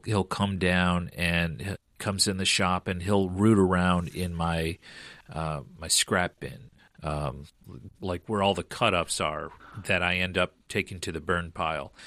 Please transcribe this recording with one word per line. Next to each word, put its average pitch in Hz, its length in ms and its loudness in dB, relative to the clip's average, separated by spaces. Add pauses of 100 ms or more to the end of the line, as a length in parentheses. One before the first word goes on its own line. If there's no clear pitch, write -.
he'll 101 200 2
come 98 340 -2
down 90 580 2
and 85 440 0
he 98 160 -8 (220)
comes 98 300 0
in 98 80 0
the 95 80 -4
shop 92 420 2
and 90 160 -4
he'll 98 260 2
root 104 300 6
around 90 560 4
in 87 200 -4
my, 82 440 -2 (540)
uh, 78 280 -6 (180)
my 80 100 -10
scrap - 520 0
bin, 64 300 -14 (320)
um, 73 440 -4 (540)
like 90 280 -6
where 104 140 0
all 98 120 4
the 87 100 -2
cut-ups 92 560 0
are 76 300 -4 (340)
that 90 180 0
I 90 140 0
end 92 220 -2
up 90 160 0 (140)
taking 98 320 -6
to 90 120 -6
the 80 80 -6
burn 85 320 -2
pile. 80 400 -4 (140)